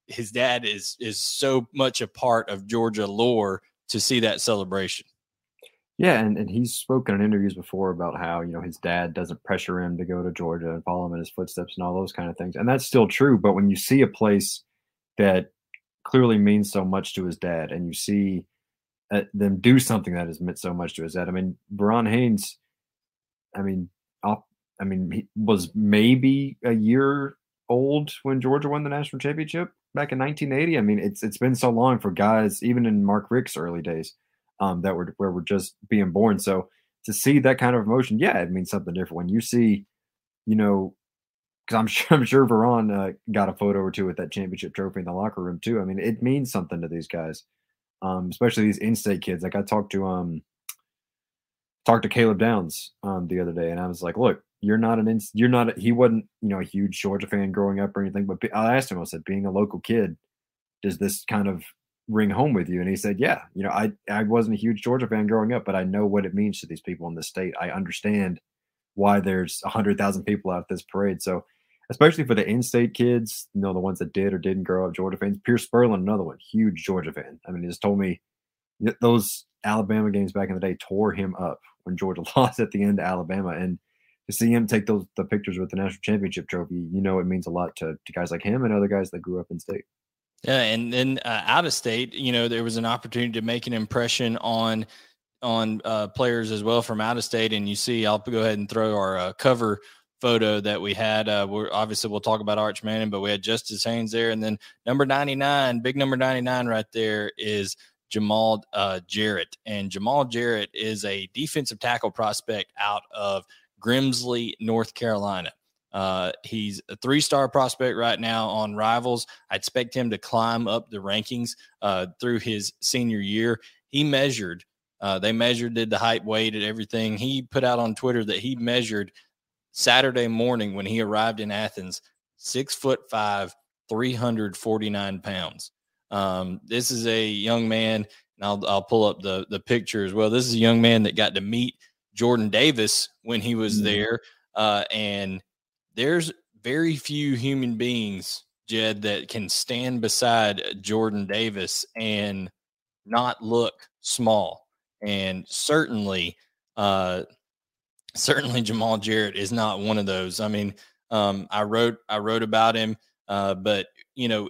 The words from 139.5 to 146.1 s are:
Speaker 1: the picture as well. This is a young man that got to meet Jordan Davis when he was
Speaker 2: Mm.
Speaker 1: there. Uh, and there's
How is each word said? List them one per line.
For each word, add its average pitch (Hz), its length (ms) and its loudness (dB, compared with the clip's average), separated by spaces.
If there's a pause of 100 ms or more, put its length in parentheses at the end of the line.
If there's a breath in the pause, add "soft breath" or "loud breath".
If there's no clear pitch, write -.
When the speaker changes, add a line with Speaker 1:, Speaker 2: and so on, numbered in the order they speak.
Speaker 1:
the 101 80 -4
picture 110 460 -2
as 92 100 -4
well. 107 160 4
This 127 160 2
is 120 80 0
a 113 40 2
young 113 220 8
man 117 240 8
that - 120 -2
got 104 180 2
to 98 60 -2
meet 117 340 -4 (400 soft breath)
Jordan 117 360 4
Davis 113 580 2 (140)
when 113 180 -4
he 117 160 -2
was 107 240 0
Speaker 2:
Mm. 104 40 2
Speaker 1:
there. 104 360 0 (340 soft breath)
Uh, 104 380 2
and 101 500 -4 (540)
there's 156 340 0 (320)